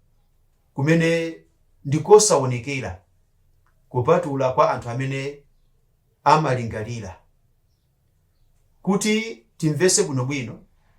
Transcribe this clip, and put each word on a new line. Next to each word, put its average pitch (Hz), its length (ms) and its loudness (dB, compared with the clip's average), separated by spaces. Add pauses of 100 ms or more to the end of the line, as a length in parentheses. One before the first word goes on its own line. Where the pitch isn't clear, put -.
(760)
kumene 165 600 0 (480)
ndikosaonekera 135 1160 2 (880)
kupatula 135 640 0
kwa 156 180 2
anthu 120 200 -8
amene 135 520 -6 (840)
amalingalira. 120 920 -2 (1700)
Kuti 214 640 -2 (100)
timvese 160 460 0
bwinobwino 131 560 -4 (400)